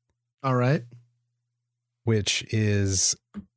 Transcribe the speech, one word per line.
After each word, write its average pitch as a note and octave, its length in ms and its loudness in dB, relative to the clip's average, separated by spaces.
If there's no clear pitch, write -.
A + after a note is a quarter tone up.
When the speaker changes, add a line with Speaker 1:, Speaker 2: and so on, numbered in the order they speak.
Speaker 1:
All C3 120 0
right. B2+ 300 2
Speaker 2:
Which A2 480 0
is G2+ 640 0